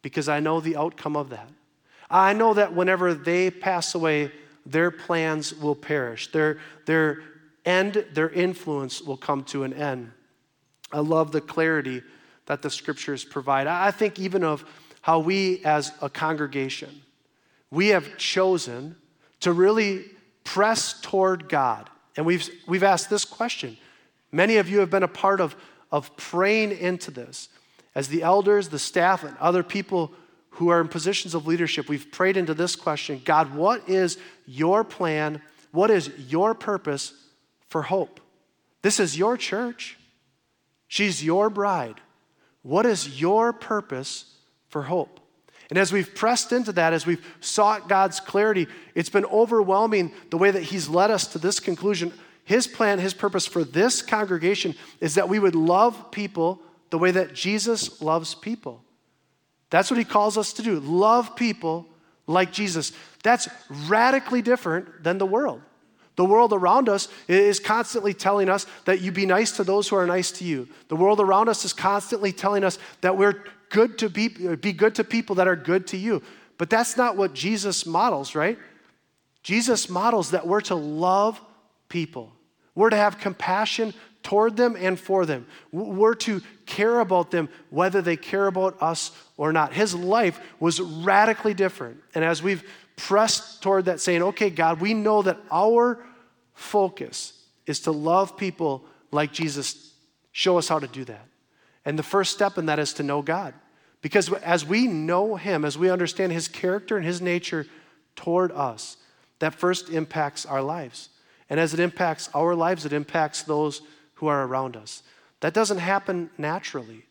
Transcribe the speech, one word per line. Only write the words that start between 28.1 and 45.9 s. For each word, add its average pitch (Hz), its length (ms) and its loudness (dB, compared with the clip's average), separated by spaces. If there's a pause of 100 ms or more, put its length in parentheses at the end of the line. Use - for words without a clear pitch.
elders, 196 460 4
the 151 100 -6
staff, 180 440 0
and 147 140 -12
other 175 260 2
people 180 480 -4 (400)
who 170 180 0
are 170 100 6
in 160 80 0
positions 170 460 -4
of 156 140 -4
leadership, 160 420 -2
we've 147 220 -6
prayed 190 260 2
into 165 160 0
this 175 220 -2
question, 147 500 -6
"God, 156 300 2
what 196 340 0
is 185 280 0 (280)
your 160 380 2
plan? 151 580 -4 (300)
What 190 180 4
is 170 200 2 (180)
your 185 260 0
purpose 180 600 -6 (540)
for 160 140 -4
Hope? 170 380 -4 (640)
This 208 160 2
is 156 180 0
your 226 200 2
church. 240 600 -8 (880)
She's 180 360 -2
your 190 260 2
bride. 190 520 -2 (600)
What 170 240 2
is 147 340 0
your 220 340 2
purpose 202 840 -8 (320)
for 147 160 -6
Hope?" 151 360 -4 (500)
And 160 80 0
as 185 140 4